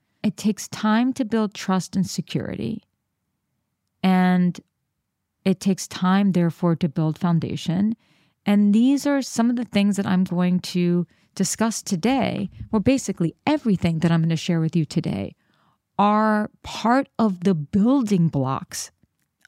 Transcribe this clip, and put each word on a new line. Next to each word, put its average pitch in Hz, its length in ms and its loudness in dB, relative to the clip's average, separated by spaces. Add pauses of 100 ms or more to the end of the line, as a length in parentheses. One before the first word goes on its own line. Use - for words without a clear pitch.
(220)
It - 160 -2
takes - 300 -4
time 226 460 0
to 269 100 -4
build 214 280 -2
trust - 440 -2
and 190 100 0
security. - 760 -6 (1200)
And 180 560 2 (840)
it 190 160 0
takes 190 260 -2
time, 190 460 2
therefore, 170 440 2
to 175 120 -2
build 156 300 -2
foundation. 175 760 -2 (520)
And 202 260 4
these 262 340 2
are 285 140 0
some 233 300 -2
of 247 60 -2
the 240 100 -6
things 202 300 0
that 196 100 -2
I'm 185 180 2
going 180 360 0
to 175 460 0 (280)
discuss 214 480 -2
today. 208 640 -2 (220)
Well, 214 100 0
basically 190 540 0 (120)
everything 196 520 0
that 165 120 2
I'm 165 120 2
gonna 165 140 0
share 165 240 -2
with 160 140 -2
you 160 120 2
today - 480 -4 (640)
are 214 500 2 (140)
part 247 460 0 (100)
of 202 220 0
the 190 140 2
building 196 720 2
blocks - 640 -4 (560)